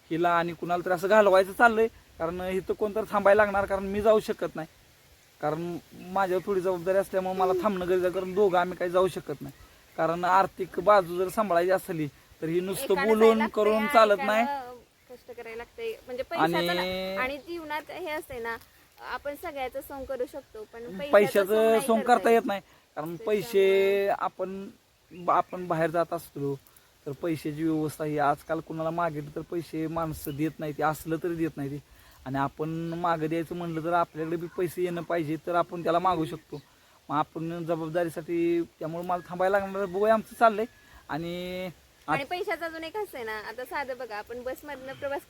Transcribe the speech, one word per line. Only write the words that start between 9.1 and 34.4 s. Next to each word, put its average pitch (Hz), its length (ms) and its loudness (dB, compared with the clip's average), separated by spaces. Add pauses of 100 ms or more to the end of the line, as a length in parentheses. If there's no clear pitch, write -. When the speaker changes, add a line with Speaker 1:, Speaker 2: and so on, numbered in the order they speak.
Speaker 1:
नाही, 139 120 -14 (440)
कारण 165 280 0
आर्थिक 185 560 2
बाजू 180 380 6
जर 185 100 0
सांभाळायची 180 420 2
असली 175 360 0 (360)
तर 160 40 -4
ही 170 140 0
नुसतं 190 240 -4
Speaker 2:
एकानं 269 240 2
Speaker 1:
बोलून 220 200 8
Speaker 2:
जायला 226 180 4
Speaker 1:
करून 214 260 2
Speaker 2:
लागतंय, 220 220 2
Speaker 1:
चालत 220 180 8
Speaker 2:
एकानं 185 140 0
Speaker 1:
नाही. 220 200 2 (640)
Speaker 2:
कष्ट 247 200 -20
करायला 226 260 -14
लागतंय, 226 360 -12 (140)
म्हणजे 254 160 -6
पैशाचं - 340 0
Speaker 1:
आणि 170 100 0
Speaker 2:
ना-, 185 560 -2
आणि 277 160 -4
जीवनात 311 520 -10
हे 320 200 -10
असते 302 280 -8
ना, 226 180 -6 (560)
आपण 285 300 -8
सगळ्याचं 269 380 -8
सोंग 277 240 -12
करू 254 280 -6
शकतो, 220 400 -16
पण 233 120 -16
पैशाचं 190 280 -8
Speaker 1:
पैशाचं 208 340 4
Speaker 2:
सोंग 220 240 4
नाही 226 160 2
Speaker 1:
सोंग 226 140 2
Speaker 2:
करता 240 140 4
Speaker 1:
करता 220 160 4
Speaker 2:
येत. 233 100 6
Speaker 1:
येत 240 60 -2
नाही, 202 140 -4 (360)
कारण 151 120 -6
Speaker 2:
त्याच्यामुळे 208 340 -2
Speaker 1:
पैसे 196 640 4 (100)
आपण, 190 520 -6 (580)
आपण 180 380 0
बाहेर 165 240 0
जात 165 220 0
असलो 143 460 -6 (480)
तर 143 60 -6
पैशाची 156 500 -6
व्यवस्था 156 420 -2
ही 151 140 -2
आजकाल 147 420 0
कुणाला 160 300 -6
मागितलं 156 460 -4
तर 165 40 -8
पैसे 160 460 -6
माणसं 160 500 -6
देत 156 220 -2
नाही, 151 140 -6
ते 147 100 -6
असलं 156 340 -2
तरी 170 180 -4
देत 160 220 -2
नाही 139 140 -6
ते. 143 120 -10 (440)
आणि 135 120 -4
आपण 143 300 -2 (280)
मागं 170 300 0
द्यायचं 165 280 -4
म्हणलं 165 300 -6
तर 170 80 -2
आपल्याकडे 170 440 -2
बी 170 100 -6